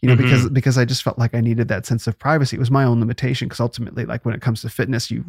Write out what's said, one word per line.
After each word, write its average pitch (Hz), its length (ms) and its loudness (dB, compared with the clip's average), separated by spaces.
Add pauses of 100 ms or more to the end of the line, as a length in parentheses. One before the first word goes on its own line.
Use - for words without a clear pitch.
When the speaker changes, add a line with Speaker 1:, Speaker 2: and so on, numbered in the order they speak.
Speaker 1:
you 123 60 0
know, 127 80 6
Speaker 2:
Mm-hmm. 127 80 4
Speaker 1:
because, 127 260 4
because 131 280 2
I 123 80 4
just 127 160 -2
felt - 160 -4
like 117 160 0
I 120 80 0
needed 117 280 0
that - 160 -4
sense 113 220 -2
of 113 120 -4
privacy. 143 380 0
It - 20 -4
was 120 120 0
my 139 120 4
own 120 160 4
limitation, 120 480 -2
'cause - 140 -8
ultimately, 120 440 -6
like, 113 200 -6
when 117 100 -2
it - 60 -10
comes 113 200 -2
to 113 80 -8
fitness, 117 400 -2
you 117 200 -6